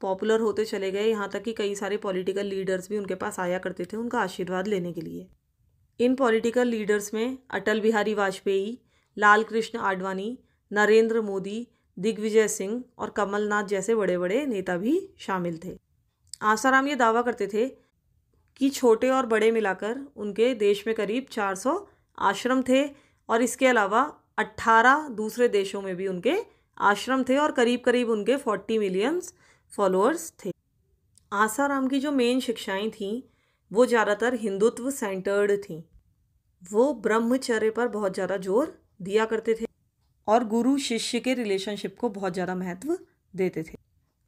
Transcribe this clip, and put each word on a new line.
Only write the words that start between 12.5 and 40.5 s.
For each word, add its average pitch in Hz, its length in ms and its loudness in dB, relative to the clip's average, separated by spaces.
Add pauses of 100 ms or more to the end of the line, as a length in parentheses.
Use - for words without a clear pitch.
और 214 120 -6
कमलनाथ 208 540 0
जैसे 190 320 -2
बड़े 185 220 2
बड़े 185 280 0
नेता 185 320 -2
भी 247 220 0 (200)
शामिल 175 440 -4
थे। 185 60 -12 (760)
आसाराम 262 440 4
ये 294 80 -2
दावा 233 260 4
करते 233 260 -2
थे 214 200 0 (920)
कि 269 100 2
छोटे 247 400 4
और 262 160 2
बड़े 220 260 4
मिलाकर 214 480 -2 (160)
उनके 214 400 0
देश 202 320 2
में 220 80 -2
करीब 220 360 -4
चार 196 240 -4
सौ 254 200 0 (420)
आश्रम 240 520 0
थे 262 140 4 (460)
और 226 120 4
इसके 254 260 2
अलावा 226 340 4 (360)
अट्ठारह 240 720 4
दूसरे 220 380 0
देशों 202 320 -2
में 190 140 -6
भी 190 120 -6
उनके 190 280 0 (420)
आश्रम 240 460 2
थे 254 140 2
और 302 140 2
करीब 240 300 2
करीब 247 280 2
उनके 220 280 0
फ़ोर्टी 220 400 -2
मिलियन 214 440 0 (520)
फॉलोअर्स 208 580 2 (140)
थे। 190 60 -6 (800)
आसाराम 262 560 0
की 269 120 0
जो 285 120 -2
मेन 254 280 2
शिक्षाएं 214 520 -4
थीं 214 300 -8 (500)
वो 226 140 4
ज़्यादातर 220 500 2
हिंदुत्व 226 560 0
सेंटर्ड 202 720 0
थीं। 165 180 -12 (800)
वो 220 400 2
ब्रह्मचर्य 226 680 0
पर 233 200 -2
बहुत 202 240 -4
ज़्यादा 190 260 -4
जोर 196 380 -2 (240)
दिया 202 240 0
करते 220 280 -2
थे। 226 120 -6 (640)
और 220 200 6
गुरु 233 320 2